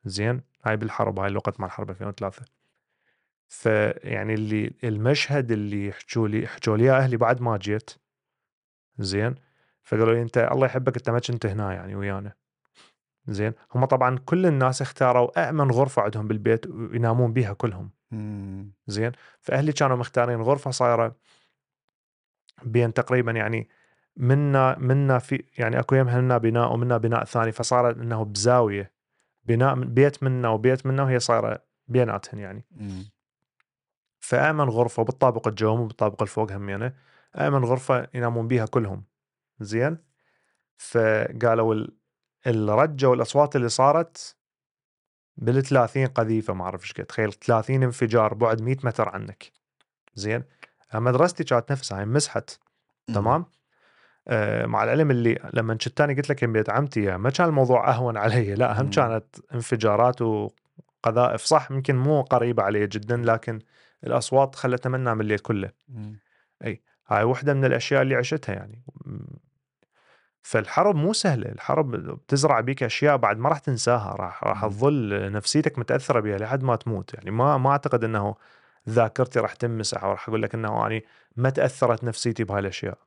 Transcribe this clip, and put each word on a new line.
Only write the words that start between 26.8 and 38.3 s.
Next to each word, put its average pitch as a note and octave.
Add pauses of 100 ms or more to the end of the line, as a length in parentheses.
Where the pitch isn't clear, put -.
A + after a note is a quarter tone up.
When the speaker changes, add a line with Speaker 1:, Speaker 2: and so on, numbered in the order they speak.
Speaker 1:
بناء A2+
ثاني، A2+
فصارت A#2+
إنه A#2
بزاوية. G#2 (520)
بناء B2
من، B2
بيت C#3
منا B2+
وبيت B2
منا C3+
وهي C3
صايرة A2 (260)
بيناتهن A2+
يعني. G2+
Speaker 2:
مم. G2 (1160)
Speaker 1:
فأمن C#3+
غرفة A#2
بالطابق A#2+
الجوم A2
وبالطابق A2
الفوق G#2+
همينة، G2+ (440)
أمن C#3+
غرفة B2+
ينامون A#2